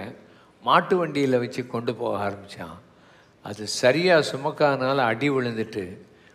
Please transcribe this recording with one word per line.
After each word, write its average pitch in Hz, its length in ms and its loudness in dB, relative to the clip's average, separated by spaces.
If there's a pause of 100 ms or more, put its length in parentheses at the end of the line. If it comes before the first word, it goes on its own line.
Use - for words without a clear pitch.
(640)
மாட்டு 165 340 4
வண்டியில 143 420 2
வச்சு 120 280 -4
கொண்டு 120 280 -4
போக 110 240 -2
ஆரம்பிச்சான். 98 580 -8 (680)
அது - 180 -10 (100)
சரியா 165 520 4
சுமக்காதனால 139 800 0
அடி 117 240 2
விழுந்துட்டு 113 580 -2 (480)